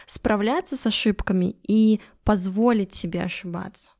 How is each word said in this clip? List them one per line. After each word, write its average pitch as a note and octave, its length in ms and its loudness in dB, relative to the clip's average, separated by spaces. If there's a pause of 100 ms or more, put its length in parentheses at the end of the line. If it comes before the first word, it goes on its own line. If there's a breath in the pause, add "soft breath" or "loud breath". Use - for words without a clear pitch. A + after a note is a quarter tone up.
справляться A#3 680 -2
с - 100 -2
ошибками G3+ 680 0 (140)
и A3 320 4 (240 loud breath)
позволить G3+ 720 2
себе E3+ 280 -4
ошибаться? - 760 -8